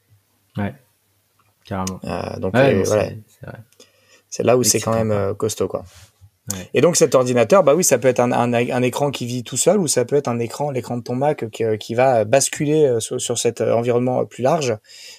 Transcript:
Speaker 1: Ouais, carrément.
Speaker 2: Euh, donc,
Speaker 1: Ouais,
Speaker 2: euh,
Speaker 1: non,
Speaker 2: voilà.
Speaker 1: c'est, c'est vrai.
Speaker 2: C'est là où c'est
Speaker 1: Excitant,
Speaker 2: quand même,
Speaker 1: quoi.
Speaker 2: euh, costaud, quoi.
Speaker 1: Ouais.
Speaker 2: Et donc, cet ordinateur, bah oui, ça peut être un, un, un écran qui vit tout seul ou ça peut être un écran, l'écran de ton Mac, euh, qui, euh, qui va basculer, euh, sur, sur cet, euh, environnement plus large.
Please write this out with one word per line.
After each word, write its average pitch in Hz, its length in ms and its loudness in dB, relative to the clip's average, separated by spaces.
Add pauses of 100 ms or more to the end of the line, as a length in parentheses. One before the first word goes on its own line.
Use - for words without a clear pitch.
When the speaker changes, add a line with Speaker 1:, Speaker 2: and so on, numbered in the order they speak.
(580)
Speaker 1:
Ouais, 101 160 -6 (880)
carrément. 92 400 -8
Speaker 2:
Euh, 90 340 -8
donc, 95 160 -6
Speaker 1:
Ouais, 135 200 4
Speaker 2:
euh, - 20 2
Speaker 1:
non, 98 80 2
Speaker 2:
voilà. 101 240 0
Speaker 1:
c'est, 107 180 -12
c'est - 200 -20
vrai. - 120 -16 (720)
Speaker 2:
C'est - 140 -8
là 117 140 4
où 123 60 2
c'est - 140 2
Speaker 1:
Excitant, 110 160 -2
Speaker 2:
quand 113 60 2
même, 110 100 0
Speaker 1:
quoi. 104 80 0
Speaker 2:
euh, 101 180 -2
costaud, 104 340 -4
quoi. 92 160 -8 (680)
Speaker 1:
Ouais. 92 220 -8
Speaker 2:
Et 131 60 2
donc, 156 140 4
cet 147 220 4
ordinateur, 127 480 4
bah 143 100 6
oui, 180 80 2
ça 135 160 2
peut 120 80 -2
être 123 140 4
un, 123 100 2
un, 120 240 0
un 123 280 0
écran 127 280 -2
qui - 160 -8
vit 123 160 -6
tout 131 140 -12
seul 185 240 2
ou 156 80 0
ça 123 160 0
peut 123 100 -2
être 143 140 0
un 117 100 -2
écran, 131 320 -6
l'écran 127 260 -6
de 120 60 -8
ton 123 140 -6
Mac, 147 260 -2
euh, 113 60 -6
qui, 113 160 -6
euh, 110 120 0
qui 113 200 -10
va 123 280 4
basculer, 143 600 2
euh, 120 160 2
sur, 123 200 -6
sur 120 160 -4
cet, 117 240 -2
euh, 113 120 2
environnement 120 540 0
plus - 180 -10
large. 135 320 0 (420)